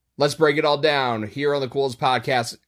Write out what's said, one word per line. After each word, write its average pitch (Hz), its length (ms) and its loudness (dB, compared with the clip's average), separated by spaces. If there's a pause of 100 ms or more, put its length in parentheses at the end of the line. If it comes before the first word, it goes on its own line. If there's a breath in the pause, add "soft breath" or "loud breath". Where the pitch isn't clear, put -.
(180)
Let's 143 180 2
break 151 220 2
it 151 80 2
all 147 140 2
down 131 480 0
here 143 280 -2
on 143 60 -2
the 131 80 -4
coolest 135 280 -2
podcast 127 600 0 (100)